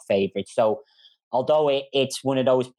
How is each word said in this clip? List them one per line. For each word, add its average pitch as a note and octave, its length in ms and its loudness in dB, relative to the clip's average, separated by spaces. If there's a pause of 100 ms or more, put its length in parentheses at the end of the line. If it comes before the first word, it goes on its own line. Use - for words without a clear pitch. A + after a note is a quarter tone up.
favourites. G2 480 -2
So A2 260 0 (500)
although D3 380 0
it, C3+ 240 -2
it's C3+ 300 -2
one C3 140 0
of B2+ 80 0
those B2+ 340 2